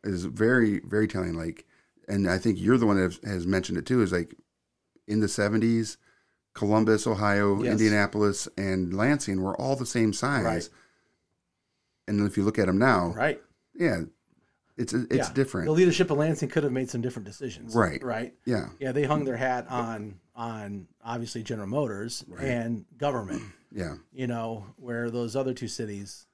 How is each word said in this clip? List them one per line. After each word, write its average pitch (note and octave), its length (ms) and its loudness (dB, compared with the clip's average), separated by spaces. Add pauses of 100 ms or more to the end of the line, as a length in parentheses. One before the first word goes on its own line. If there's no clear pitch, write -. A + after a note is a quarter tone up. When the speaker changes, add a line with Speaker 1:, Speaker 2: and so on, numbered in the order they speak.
Speaker 1:
is F#2 220 -2
very, A2 560 4
very G#2+ 260 0
telling. F2+ 260 -4
Like, E2 320 -8 (420)
and G2+ 220 2
I F#2 80 2
think F#2 220 0
you're G#2+ 180 6
the A#2 80 4
one G#2 120 6
that F#2 60 4
has, F2 200 -2
has F2+ 240 -4
mentioned F#2 320 0
it - 80 -8
too, B2+ 160 4
is, F2+ 80 2
like, F2 240 -2 (720)
in G#2 120 2
the G#2+ 80 4
seventies, A2 720 2 (560)
Columbus, G#2+ 540 4
Ohio, G2+ 560 2
Speaker 2:
Yes. A#2+ 80 2
Speaker 1:
Indianapolis, G#2 840 2
and F#2+ 380 -2
Lansing G#2+ 480 0
were F#2+ 180 -2
all C3+ 160 0
the B2+ 120 -4
same A2 260 2
size. B2+ 320 0
Speaker 2:
Right. E2+ 240 -2 (1400)
Speaker 1:
And G#2 120 0
then G#2 80 4
if - 100 -2
you G2+ 60 2
look G#2 160 2
at G2 80 4
'em F#2 100 4
now, G2 380 4
Speaker 2:
Right. C#3+ 260 -2 (320)
Speaker 1:
yeah, B2+ 280 0 (760)
it's, B2 160 -4
it's B2+ 180 0
Speaker 2:
Yeah. C3 220 0
Speaker 1:
different. C3 340 0
Speaker 2:
The D#3 40 2
leadership F3+ 400 4
of C#3+ 60 2
Lansing D3+ 320 0
could D3+ 140 0
have C#3+ 100 0
made B2+ 160 -2
some A#2+ 120 -4
different A#2+ 240 -6
decisions. A2 500 -10
Speaker 1:
Right. A2 280 4
Speaker 2:
Right. A#2+ 300 -6 (120)
Speaker 1:
Yeah. A#2+ 240 -2 (100)
Speaker 2:
Yeah, C3 120 -4
they C#3+ 140 0
hung D3 180 2
their B2+ 140 -4
hat B2+ 320 -2
on, A2+ 500 -6 (160)
on G#2+ 520 -10 (160)
obviously A#2 400 -6
General G#2+ 240 -6
Motors A2+ 600 -4
Speaker 1:
Right. - 180 -12
Speaker 2:
and A#2 400 -2 (120)
government. B2 500 -4
Speaker 1:
<clears throat> F#2+ 60 -18 (220)
Yeah. E2+ 200 -6 (180)
Speaker 2:
You C3 140 -6
know, A2+ 480 -6
where A#2+ 340 -6
those A#2 260 -6
other C3 160 -2
two B2 160 -8
cities G2+ 680 -10